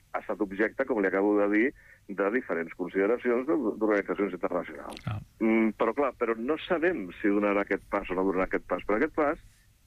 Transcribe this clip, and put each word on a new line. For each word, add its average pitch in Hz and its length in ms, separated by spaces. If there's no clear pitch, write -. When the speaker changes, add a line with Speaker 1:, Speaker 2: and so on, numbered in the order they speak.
Speaker 1:
ha - 60
estat 98 220
objecte, 104 440
com 123 160
li 95 60
acabo 98 320
de 101 100
dir, 110 240
de 98 240
diferents 90 440
consideracions 117 720
de, 165 80
d'organitzacions 101 560
internacionals. 85 760
Speaker 2:
Ah. 107 120
Speaker 1:
Mm, 113 380
però, 113 180
clar, 135 180
però 113 240
no 123 180
sabem 160 420
si 110 60
donarà 101 340
aquest 98 280
pas 101 200
o 92 60
no 92 80
donarà 92 220
aquest 92 220
pas, 90 180
però - 120
aquest 151 180
pas 156 240